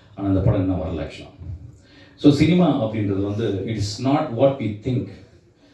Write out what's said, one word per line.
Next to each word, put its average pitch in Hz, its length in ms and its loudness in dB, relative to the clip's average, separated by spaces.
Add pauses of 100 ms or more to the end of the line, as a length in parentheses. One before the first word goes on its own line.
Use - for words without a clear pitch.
(140)
ஆனா 101 140 -4
அந்த 95 120 2
படம் 101 200 0
இன்னும் 92 200 0
வரல 80 220 -6
actually. - 320 -14 (800)
So 147 160 6
சினிமா 160 520 4
அப்படின்றது 101 380 -2
வந்து, 101 460 -2
it 104 100 -4
is 123 280 -4
not 139 140 2 (180)
what 135 220 4
we 104 180 -4 (100)
think. - 180 -2 (680)